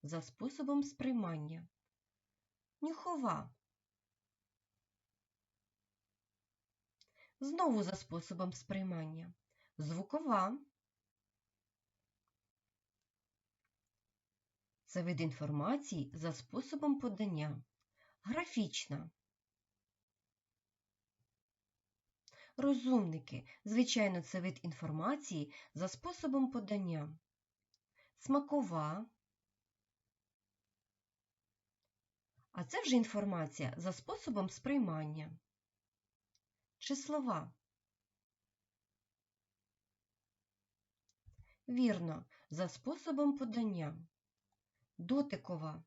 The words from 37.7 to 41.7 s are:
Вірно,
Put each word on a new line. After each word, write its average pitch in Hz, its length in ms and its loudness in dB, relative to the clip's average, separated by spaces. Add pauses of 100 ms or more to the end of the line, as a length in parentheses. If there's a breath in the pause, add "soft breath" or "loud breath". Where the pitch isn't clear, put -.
Вірно, 180 580 2 (240 soft breath)